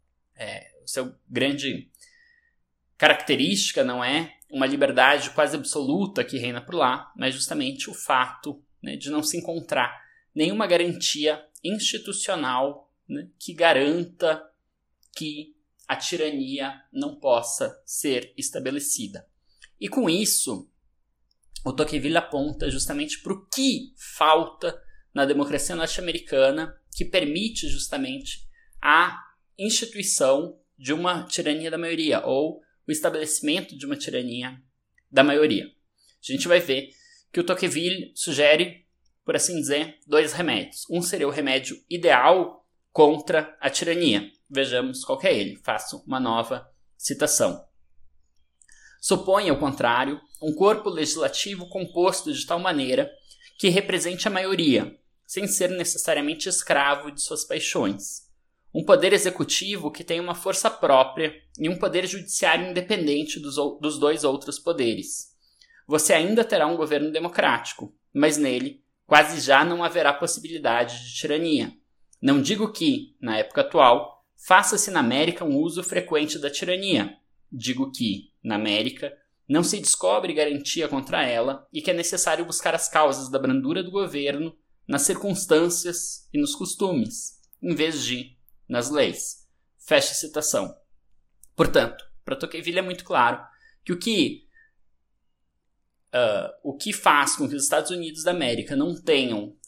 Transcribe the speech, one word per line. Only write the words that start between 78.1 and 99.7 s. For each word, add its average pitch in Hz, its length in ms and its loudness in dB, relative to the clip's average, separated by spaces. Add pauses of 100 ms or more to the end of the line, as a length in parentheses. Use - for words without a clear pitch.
na 110 140 -4
América, 110 600 -2 (320)
não 156 160 4
se 208 160 -2
descobre 180 540 0
garantia 151 540 -2
contra 139 380 -2
ela 123 460 -2
e 156 100 -8
que 185 100 0
é - 20 0
necessário 170 520 -2
buscar - 280 -2
as - 160 -2
causas 135 400 2
da 135 100 0
brandura 135 440 0
do 180 80 -12
governo 147 640 -4 (280)
nas 139 180 -2
circunstâncias 175 1300 0
e 147 60 0
nos 147 160 -2
costumes, - 840 -4 (220)
em 165 140 -2
vez 151 280 0
de 123 340 -6 (300)
nas 120 220 -2
leis." - 580 -2 (300)
Fecha - 340 2
a - 40 -6
citação. 147 600 -4 (800)
Portanto, - 480 2 (220)
para 135 100 -6
Tocqueville 165 440 -6
é - 20 2
muito 185 240 -8
claro 120 360 2 (440)
que 180 80 -4
o 175 60 -4
que, 196 480 0 (1600)
ah, - 400 0 (120)
o 139 120 -6
que 208 160 -8
faz 143 440 4
com 143 120 -2
que 143 80 -6
os 135 80 -4
Estados 151 280 0
Unidos 160 320 -8
da - 80 2
América 135 440 -2
não 156 240 -2
tenham 120 560 0 (120)